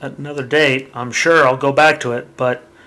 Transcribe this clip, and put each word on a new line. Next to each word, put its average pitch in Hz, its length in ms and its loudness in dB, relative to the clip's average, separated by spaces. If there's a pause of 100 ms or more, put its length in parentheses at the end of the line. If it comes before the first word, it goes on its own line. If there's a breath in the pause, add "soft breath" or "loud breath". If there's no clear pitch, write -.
at 139 160 -12
another 143 300 -10
date. 135 480 0
I'm 120 180 -10
sure 165 340 4
I'll 131 120 2
go 139 140 0
back 151 280 4
to 120 120 -4
it, - 260 -8
but 123 280 -2 (200 soft breath)